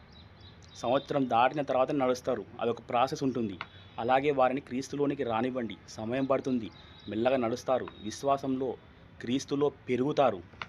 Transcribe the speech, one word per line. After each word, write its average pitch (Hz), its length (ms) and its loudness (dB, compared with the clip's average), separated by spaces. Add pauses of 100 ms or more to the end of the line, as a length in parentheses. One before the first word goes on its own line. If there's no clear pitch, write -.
(760)
సంవత్సరం 135 540 0
దాటిన 131 320 4
తర్వాత 131 300 2
నడుస్తారు, 127 520 0 (160)
అదొక 117 280 -2
ప్రాసెస్ 135 340 0
ఉంటుంది. 120 360 -2 (400)
అలాగే 131 320 4
వారిని 131 300 2
క్రీస్తులోనికి 139 640 -4
రానివ్వండి, 117 520 -2 (120)
సమయం 120 360 -4
పడుతుంది, 131 460 0 (380)
మెల్లగా 117 280 0
నడుస్తారు, 123 500 0 (160)
విశ్వాసంలో, 135 720 -2 (460)
క్రీస్తులో 139 520 0 (160)
పెరుగుతారు. 127 540 2 (260)